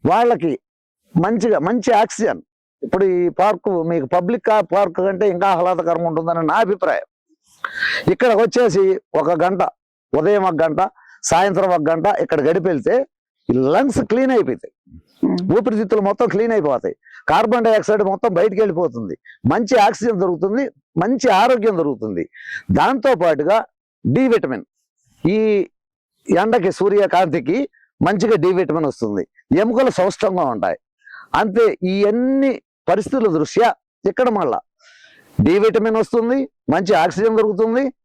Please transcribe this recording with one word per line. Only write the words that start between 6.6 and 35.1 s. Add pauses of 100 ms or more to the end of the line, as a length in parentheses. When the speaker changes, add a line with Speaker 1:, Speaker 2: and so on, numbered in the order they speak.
Speaker 1:
ఇక్కడికి
వచ్చేసి (140)
ఒక (120)
గంట, (560)
ఉదయం
ఒక
గంట, (320)
సాయంత్రం
ఒక
గంట
ఇక్కడ
గడిపెళ్తే (440)
ఈ
లంగ్స్
క్లీన్
అయిపోతాయి, (540)
Speaker 2:
Hmm.
Speaker 1:
ఊపిరితిత్తులు
మొత్తం
క్లీన్
అయిపోతాయి, (320)
కార్బన్
డయాక్సైడ్
మొత్తం
బయటికి
వెళ్ళిపోతుంది, (280)
మంచి
ఆక్సిజన్
దొరుకుతుంది, (280)
మంచి
ఆరోగ్యం
దొరుకుతుంది. (440)
దాంతో
పాటుగా (420)
డి
విటమిన్, (640)
ఈ (680)
ఎండకి
సూర్యకాంతికి (340)
మంచిగా
డి
విటమిన్
వస్తుంది, (300)
ఎముకలు
సౌష్టంగా
ఉంటాయి. (560)
అంతే,
ఈ
అన్ని (280)
పరిస్థితుల
దృష్ట్యా (340)
ఇక్కడ
మళ్ళా (800)